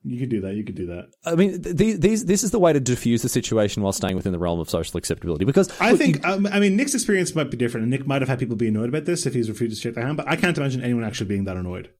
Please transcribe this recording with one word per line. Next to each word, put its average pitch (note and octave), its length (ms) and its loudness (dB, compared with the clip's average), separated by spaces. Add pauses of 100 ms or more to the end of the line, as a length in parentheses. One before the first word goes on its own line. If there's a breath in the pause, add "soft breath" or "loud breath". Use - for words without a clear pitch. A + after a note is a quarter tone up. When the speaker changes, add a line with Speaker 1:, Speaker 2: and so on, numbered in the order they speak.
Speaker 1:
You B2 160 -8
could C3 100 -4
do G#2+ 120 -2
that. F#2+ 140 -6
You G#2+ 80 -6
could G2 120 -10
do F2+ 120 -8
that. F2 220 -12 (160)
Speaker 2:
I E3+ 100 0
mean, F3+ 260 2
th-, E3+ 160 -6
th-, G#3+ 220 2
these, G#3+ 260 4
this F#3+ 180 2
is A3 80 0
the A#3+ 80 0
way E3+ 140 6
to C#3+ 60 6
diffuse A#2 420 2
the B2+ 80 -2
situation G#2+ 540 0
while G2 100 0
staying F#2+ 220 -2
within F#2 160 -2
the F2 80 -2
realm E2+ 200 0
of D#2+ 100 -4
social E2+ 280 -2
acceptability. E2+ 480 -2
Because, F3+ 240 4 (100)
Speaker 1:
I G#3 120 4
Speaker 2:
look, - 80 6
Speaker 1:
think, D#3+ 260 2
Speaker 2:
you F3 60 0
Speaker 1:
um, G3 160 0
I G3+ 120 0
mean, G3+ 160 4
Nick's C4+ 200 0
experience G3 400 0
might D3 160 -2
be - 60 -6
different, A#2 260 -2
and A#2+ 80 0
Nick C3+ 160 -2
might C#3 160 0
have B2+ 60 -4
had C3+ 100 -2
people A2+ 160 -2
be A2 140 0
annoyed G#2+ 200 0
about D3+ 160 -4
this F3 220 -2
if B2 80 -4
he's A#2 120 0
refused A2 280 -4
to A2 60 -12
shake A#2+ 140 -6
their A#2 100 -4
hand, D3 120 -2
but D3 100 -6
I D#3+ 100 0
can't F3 200 0
imagine C3+ 240 -4
anyone A#2+ 220 -2
actually G#2+ 240 -6
being G2 180 -2
that F#2+ 100 -6
annoyed. F2+ 440 -8